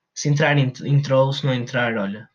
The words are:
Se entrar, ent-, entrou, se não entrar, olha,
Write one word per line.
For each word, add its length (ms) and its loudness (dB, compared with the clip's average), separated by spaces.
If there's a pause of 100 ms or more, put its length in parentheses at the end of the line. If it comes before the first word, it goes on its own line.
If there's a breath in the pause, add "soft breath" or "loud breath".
(140)
Se 160 -4
entrar, 280 2
ent-, 240 0
entrou, 520 2
se 120 -4
não 80 0
entrar, 440 -2
olha, 380 -6